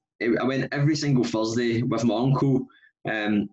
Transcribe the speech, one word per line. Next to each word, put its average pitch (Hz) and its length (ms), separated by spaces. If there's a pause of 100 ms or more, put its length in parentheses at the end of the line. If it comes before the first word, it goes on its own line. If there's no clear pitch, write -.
(180)
it, 113 220
I 113 40
went 135 280
every 143 240
single 139 280
Thursday 117 580
with 117 220
my 113 100
uncle, 135 520 (420)
um, 107 440